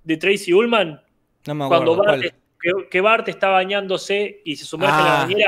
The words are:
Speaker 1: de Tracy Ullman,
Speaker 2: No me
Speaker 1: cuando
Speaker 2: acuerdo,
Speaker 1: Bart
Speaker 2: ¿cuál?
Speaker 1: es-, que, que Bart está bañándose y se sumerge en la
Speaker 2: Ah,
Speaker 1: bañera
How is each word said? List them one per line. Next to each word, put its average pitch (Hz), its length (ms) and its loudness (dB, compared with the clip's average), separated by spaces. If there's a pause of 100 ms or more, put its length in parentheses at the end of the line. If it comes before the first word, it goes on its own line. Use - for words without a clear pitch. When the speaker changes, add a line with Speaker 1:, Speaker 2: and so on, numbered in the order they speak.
Speaker 1:
de 160 140 -2
Tracy 190 360 0
Ullman, 202 480 2 (460)
Speaker 2:
No 147 80 -6
me 147 140 -4
Speaker 1:
cuando 165 240 2
Speaker 2:
acuerdo, 190 120 2
Speaker 1:
Bart 147 160 2
Speaker 2:
¿cuál? - 40 -2
Speaker 1:
es-, 170 100 -6 (260)
que, 180 300 -4
que 180 100 0
Bart 220 280 2
está 196 200 -2
bañándose 196 960 -2
y 147 120 -8
se - 80 -16
sumerge 156 360 0
en 151 60 2
la 151 60 2
Speaker 2:
Ah, 147 100 2
Speaker 1:
bañera 202 260 0